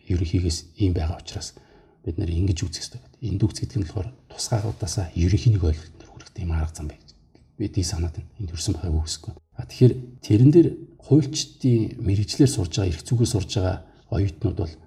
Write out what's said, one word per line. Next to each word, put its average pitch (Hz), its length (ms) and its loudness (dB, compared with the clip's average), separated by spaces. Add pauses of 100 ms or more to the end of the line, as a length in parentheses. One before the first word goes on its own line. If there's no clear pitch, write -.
ерөнхийгээс 87 500 0 (220)
ийм 92 160 2
байгаа 85 240 -2
учраас - 400 -14 (480)
бид 82 80 -4
нэр 85 160 -2
ингэж 92 320 0
үзэх - 240 -6
ёстой - 160 -18
гэдэг. - 240 -20
Индукц 95 320 0
гэдэг - 180 -6
нь 98 60 0
болохоор - 260 -6 (220)
тусгайгуудаасаа 104 800 -4
ерөнхий 87 400 2
нэг 90 160 2
ойлголт - 320 -2
дээр - 160 -20
хүрэх - 160 -20
тийм 85 240 -4
арга 78 160 -2
зам 76 160 -12
байж. - 160 -16 (560)
Би 104 80 -4
тийм 95 160 -2
санаад 85 320 -4
байна. - 240 -14
Энд 95 160 -8
төрсэн - 240 -4
байгааг 80 160 -2
үгүйсэхгүй. - 380 -6 (260)
А - 80 -10
тэгэхээр - 260 6 (300)
тэрэн 123 320 6
дээр 160 140 8 (340)
хуульчдын 120 960 0
мэрэгчлэр 101 500 2
сурж 92 300 -4
байгаа, 95 160 0
эрх - 80 -10
зүйгээр 117 260 0
сурж 92 300 -2
байгаа 90 180 0 (320)
оюутнууд 92 480 -2
бол 85 160 -6 (140)